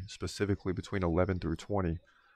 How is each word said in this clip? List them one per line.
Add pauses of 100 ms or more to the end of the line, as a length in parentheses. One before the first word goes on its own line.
specifically
between
eleven
through
twenty (360)